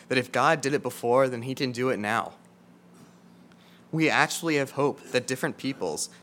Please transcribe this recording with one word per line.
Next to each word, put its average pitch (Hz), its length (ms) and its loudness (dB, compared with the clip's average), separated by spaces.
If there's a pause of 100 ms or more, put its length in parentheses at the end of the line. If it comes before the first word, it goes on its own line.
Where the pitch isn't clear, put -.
that 131 100 2
if 123 140 -2
God 143 300 2
did 139 120 -2
it 127 100 0
before, 123 440 2
then 123 140 -4
he 131 140 -6
can 131 160 -4
do 123 180 -2
it 110 80 -2
now. 104 360 -2 (1600)
We 160 180 4
actually 151 480 2
have 135 140 0
hope - 400 -2
that 123 140 0
different 131 320 -2
peoples 92 520 -4 (140)